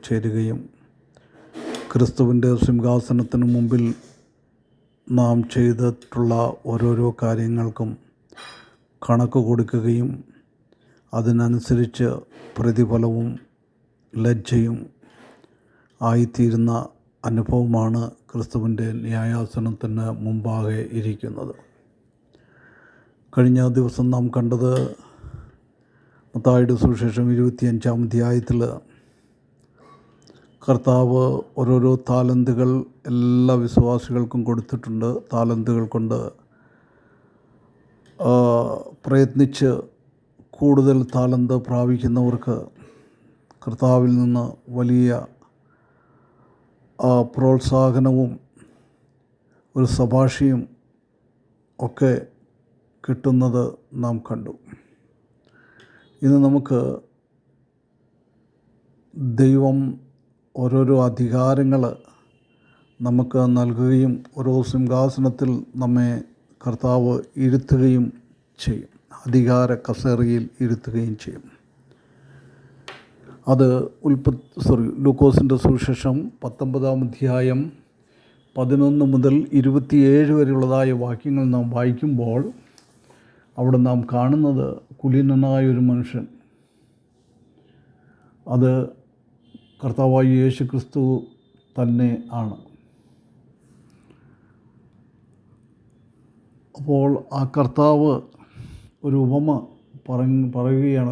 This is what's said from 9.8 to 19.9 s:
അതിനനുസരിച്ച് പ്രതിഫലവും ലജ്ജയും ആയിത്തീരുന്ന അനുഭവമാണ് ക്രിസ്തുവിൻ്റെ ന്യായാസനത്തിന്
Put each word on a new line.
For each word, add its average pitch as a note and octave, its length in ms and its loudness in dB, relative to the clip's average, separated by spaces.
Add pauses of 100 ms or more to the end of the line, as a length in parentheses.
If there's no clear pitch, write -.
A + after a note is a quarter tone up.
അതിനനുസരിച്ച് A#2 960 0 (420)
പ്രതിഫലവും A2+ 800 0 (840)
ലജ്ജയും A#2 640 0 (1300)
ആയിത്തീരുന്ന A#2 720 0 (520)
അനുഭവമാണ് A#2 760 0 (260)
ക്രിസ്തുവിൻ്റെ A2+ 600 -6 (100)
ന്യായാസനത്തിന് A2+ 1080 -6 (120)